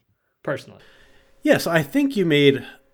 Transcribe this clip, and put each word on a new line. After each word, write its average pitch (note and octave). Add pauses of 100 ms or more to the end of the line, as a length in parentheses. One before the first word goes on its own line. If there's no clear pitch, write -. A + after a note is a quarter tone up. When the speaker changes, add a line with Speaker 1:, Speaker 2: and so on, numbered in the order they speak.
(420)
Speaker 1:
personally. A#2+ (640)
Speaker 2:
Yes, D4
I E3
think C#4
you G3
made C#3+ (280)